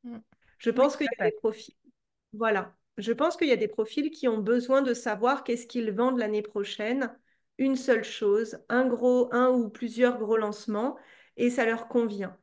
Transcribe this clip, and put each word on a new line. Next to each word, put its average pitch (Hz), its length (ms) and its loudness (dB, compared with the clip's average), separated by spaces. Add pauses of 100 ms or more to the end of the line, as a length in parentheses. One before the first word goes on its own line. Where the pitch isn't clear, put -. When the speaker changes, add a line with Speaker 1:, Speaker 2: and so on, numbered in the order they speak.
Speaker 1:
Mm. 233 140 -14 (400)
Speaker 2:
Je 233 120 0
Speaker 1:
Oui, 226 60 -2
Speaker 2:
pense 277 200 4
Speaker 1:
tout - 20 -14
Speaker 2:
qu'il 294 80 -2
Speaker 1:
à - 60 -2
Speaker 2:
y - 20 -6
a - 160 0
des - 0 -
Speaker 1:
fait. - 60 -10
Speaker 2:
profils, - 380 -6 (580)
voilà. 214 420 -2 (240)
Je 220 140 -2
pense 320 240 0
qu'il 320 120 0
y 254 40 6
a 226 40 6
des 208 120 -2
profils 285 420 -2
qui - 180 -2
ont 220 100 0
besoin 247 440 2
de 247 120 0
savoir 240 500 -2
qu'est-ce 240 220 -2
qu'ils 226 260 -4
vendent 247 260 2
l'année 214 240 0
prochaine, 220 720 -4 (440)
une 269 180 2
seule 233 280 2
chose, 214 540 0 (100)
un 254 180 2
gros, 247 460 2
un 247 180 4
ou 240 180 2
plusieurs 233 500 0
gros 220 180 0
lancements, 214 600 -4 (380)
et 240 140 2
ça 247 160 0
leur 226 220 -2
convient. 202 540 -2